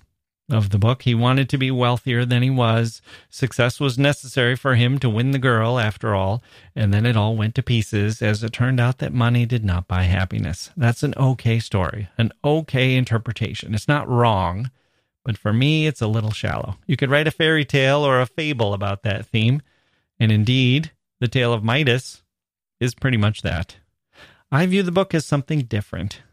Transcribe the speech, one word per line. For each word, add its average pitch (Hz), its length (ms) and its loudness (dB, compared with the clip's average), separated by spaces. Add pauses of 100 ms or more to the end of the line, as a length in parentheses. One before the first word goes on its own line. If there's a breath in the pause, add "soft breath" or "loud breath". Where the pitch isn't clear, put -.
(500)
of 110 200 0
the 104 80 2
book. 113 240 2
He 123 120 0
wanted 123 360 2
to 143 80 -2
be 131 140 -2
wealthier 123 520 0
than 123 180 2
he 127 80 2
was. 117 520 0 (280 loud breath)
Success - 520 -2
was 131 160 -2
necessary 131 580 0
for 127 200 0
him 123 240 2
to 127 100 0
win 120 220 0
the 135 80 0
girl, 120 380 2
after 110 380 -2
all, 98 260 0 (320 loud breath)
and 104 200 0
then 104 120 2
it 120 120 2
all 107 180 2
went 110 200 -2
to 127 80 0
pieces 110 580 -2
as 107 220 0
it 117 100 -6
turned 127 260 0
out 120 200 0
that 143 120 -6
money 120 340 2
did 117 200 -2
not 90 240 -2
buy 90 140 0
happiness. 92 720 -2
That's 120 260 0
an 143 140 -2
okay 120 420 0
story, 101 480 -4 (100)
an 113 140 0 (140)
okay 139 500 0
interpretation. 117 800 -4
It's - 160 -2
not 147 180 -2
wrong, 113 640 0 (540)
but 110 120 -4
for 107 140 -2
me, 151 340 2
it's 151 160 -4
a 113 60 0
little 107 240 -2
shallow. 92 540 -6
You 143 100 -2
could 131 140 0
write 147 180 2
a 151 40 0
fairy 156 340 2
tale 139 400 2
or 131 160 4
a 127 60 -2
fable 123 460 -2
about 101 300 -4
that 98 220 -4
theme, 117 360 0 (560)
and 110 140 2
indeed, 127 600 2 (280)
the 123 80 0
Tale 120 240 0
of 110 120 -2
Midas 127 580 0 (580)
is 120 160 -2
pretty 127 220 0
much 104 240 0
that. - 340 -6 (720 loud breath)
I 147 160 2
view 185 160 2
the 180 120 -2
book 190 200 0
as 160 120 0
something 147 380 -2
different. 104 580 -6 (120)